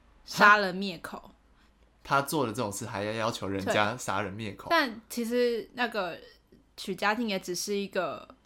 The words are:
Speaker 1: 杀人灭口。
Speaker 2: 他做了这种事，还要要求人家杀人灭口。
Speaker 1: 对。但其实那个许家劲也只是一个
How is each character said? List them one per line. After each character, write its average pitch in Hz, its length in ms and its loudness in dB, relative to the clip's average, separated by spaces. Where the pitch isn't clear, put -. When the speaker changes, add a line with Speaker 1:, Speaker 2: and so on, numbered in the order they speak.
Speaker 1:
杀 208 320 8
人 185 160 0
灭 190 240 -6
口。 - 320 -14
Speaker 2:
他 139 160 4
做 139 260 0
了 107 60 -2
这 117 80 -4
种 107 100 -2
事， 110 160 -6
还 104 180 -4
要 107 80 -2
要 113 180 0
求 107 180 -4
人 98 160 -2
家 107 320 2
杀 101 240 -2
人 95 120 -4
灭 104 200 -8
口。 - 160 -14
Speaker 1:
对。 - 20 2
但 262 380 2
其 240 160 -4
实 240 500 0
那 240 140 -2
个 180 300 -4
许 - 180 -6
家 208 200 0
劲 233 120 -2
也 190 120 0
只 180 160 -6
是 202 200 -4
一 202 140 -2
个 160 400 -4